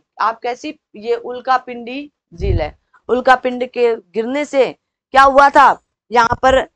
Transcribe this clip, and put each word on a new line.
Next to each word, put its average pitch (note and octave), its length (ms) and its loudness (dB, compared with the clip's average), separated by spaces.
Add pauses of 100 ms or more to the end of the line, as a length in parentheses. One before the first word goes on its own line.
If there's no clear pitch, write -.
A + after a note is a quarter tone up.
(220)
आप A3+ 180 -4
कैसी, D4 340 -10 (240)
ये A3+ 180 -4
उल्कापिंडी B3 960 -8 (220)
झील E3+ 280 -4
है, D3+ 160 -8 (320)
उल्कापिंड B3+ 580 0
के A#3+ 280 -2
गिरने B3 500 -6
से C4 260 0 (420)
क्या C4 100 6
हुआ C#4 260 6
था? C4+ 280 4 (340)
यहाँ A3+ 260 2
पर C4 240 2 (140)